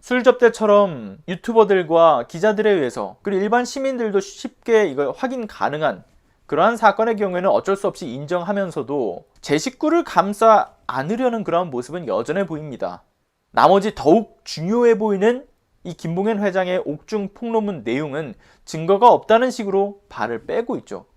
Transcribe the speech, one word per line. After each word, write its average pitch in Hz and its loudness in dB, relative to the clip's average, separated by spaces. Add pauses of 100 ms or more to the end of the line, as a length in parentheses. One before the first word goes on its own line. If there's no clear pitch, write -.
술접대처럼 208 2
유튜버들과 170 4
기자들에 208 0
의해서, 120 -2
그리고 196 -2
일반 240 0
시민들도 240 -4
쉽게 220 -2
이걸 139 -2
확인 254 -6
가능한 135 -4 (420)
그러한 196 2
사건의 220 2
경우에는 185 -2
어쩔 - 0
수 196 -8
없이 180 -6
인정하면서도 147 -6 (140)
제 143 0
식구를 311 0
감싸 208 2 (160)
안으려는 214 -4
그러한 170 -2
모습은 139 -8
여전해 131 -2
보입니다. 139 -10 (480)
나머지 185 4
더욱 208 2
중요해 226 0
보이는 214 0 (380)
이 180 -10
김봉현 196 -4
회장의 185 -2
옥중 196 -8
폭로문 208 -4
내용은 139 -6 (320)
증거가 196 4
없다는 233 2
식으로 196 -4
발을 113 -8
빼고 233 -4
있죠. 98 -14 (120)